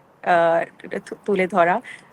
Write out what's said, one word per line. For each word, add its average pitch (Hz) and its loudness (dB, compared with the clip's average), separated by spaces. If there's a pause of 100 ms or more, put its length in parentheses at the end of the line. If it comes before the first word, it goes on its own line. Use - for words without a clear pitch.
(240)
আহ, 170 0 (180)
তু-, - -14 (100)
তুলে 190 0
ধরা। 185 2 (320)